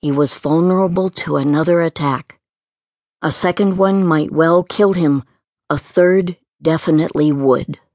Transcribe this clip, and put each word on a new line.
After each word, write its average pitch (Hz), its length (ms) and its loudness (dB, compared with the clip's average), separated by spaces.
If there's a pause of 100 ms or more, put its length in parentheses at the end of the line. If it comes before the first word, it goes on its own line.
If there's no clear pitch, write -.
he 151 100 -4
was 139 240 0
vulnerable 185 720 0
to 156 280 -6
another 151 440 0
attack. 151 560 -4 (840)
A 165 100 -4
second 190 460 -2
one 190 280 2
might 156 280 0
well 165 300 2
kill 202 280 0
him. 151 320 0 (460)
A 147 80 -4
third 180 580 0 (260)
definitely 156 680 0
would. 135 480 0 (160)